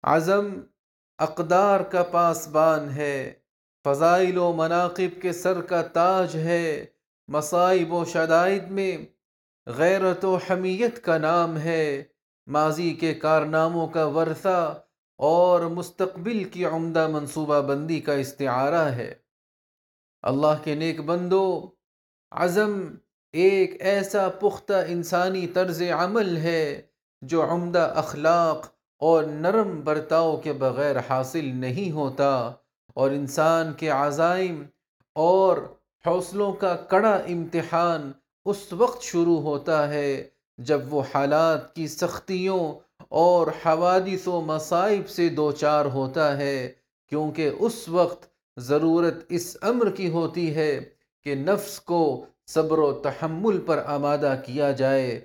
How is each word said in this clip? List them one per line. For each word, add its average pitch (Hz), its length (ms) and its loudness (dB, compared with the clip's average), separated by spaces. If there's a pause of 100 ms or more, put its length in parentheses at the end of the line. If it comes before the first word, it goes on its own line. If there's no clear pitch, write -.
عزم 185 580 0 (580)
اقدار 175 600 2
کا 180 220 -2
پاسبان 160 880 2
ہے، 139 420 -4 (520)
فضائل 175 540 2
و 175 140 2
مناقب 175 720 -2
کے 180 100 -2
سر 180 280 -2
کا 170 220 -2
تاج 170 540 2
ہے، 165 500 -2 (420)
مصائب 170 640 2
و 170 120 0
شدائد 175 680 2
میں 190 280 -4 (680)
غیرت 180 580 0
و 190 140 2 (120)
حمیت 185 540 -2
کا 165 140 2
نام 165 400 0
ہے، 151 460 -2 (420)
ماضی 156 480 0
کے 160 200 -2
کارناموں 160 720 2
کا 160 180 0
ورثہ 160 800 0 (340)
اور 175 440 4
مستقبل 180 840 -4
کی 175 200 -6
عمدہ 165 440 0
منصوبہ 147 520 0
بندی 143 400 -2
کا 147 120 -2
استعارہ 139 800 0
ہے۔ 120 220 -8 (1080)
اللہ 147 320 2 (100)
کے 151 100 -2
نیک 160 260 -4
بندو، 175 680 0 (600)
عزم 190 640 -2 (380)
ایک 185 500 2
ایسا 196 460 0
پختہ 202 440 -2
انسانی 175 760 0
طرز 175 360 -2
عمل 180 540 0
ہے 156 460 -2 (400)
جو 160 220 2
عمدہ 175 520 0
اخلاق 156 720 0 (300)
اور 156 260 4
نرم 165 600 0
برتاؤ 151 520 0
کے 151 160 -6
بغیر 135 440 0 (120)
حاصل 131 360 -2
نہیں 131 460 -4
ہوتا، 135 640 -2 (420)
اور 135 160 2
انسان 156 600 0
کے 160 160 -6
عزائم 156 760 0 (500)
اور 180 420 4 (500)
حوصلوں 190 460 -2
کا 185 240 -2
کڑا 202 380 4
امتحان 170 960 -2 (320)
اس 202 280 -6
وقت 226 300 0
شروع 170 380 2
ہوتا 147 480 0
ہے 143 400 -4 (300)
جب 135 360 -2
وہ 139 80 2 (120)
حالات 151 600 2
کی 165 120 -6
سختیوں 180 880 -4 (340)
اور 170 380 4
حوادث 180 840 0
و 175 120 -2
مصائب 170 680 -2
سے 170 200 0
دوچار 147 560 2
ہوتا 139 520 0
ہے، 139 360 -4 (360)
کیونکہ 151 500 -2
اس 226 300 -2
وقت 165 460 0 (220)
ضرورت 160 580 2 (140)
اس 175 320 -6
امر 226 300 0
کی 196 200 -4
ہوتی 165 440 -2
ہے 151 260 0 (440)
کہ 143 100 -4
نفس 185 460 -2
کو 165 440 0 (220)
صبر 156 320 0
و 147 140 4
تحمل 160 680 -2
پر 147 260 0
آمادہ 143 500 0 (100)
کیا 139 240 0
جائے۔ 131 540 0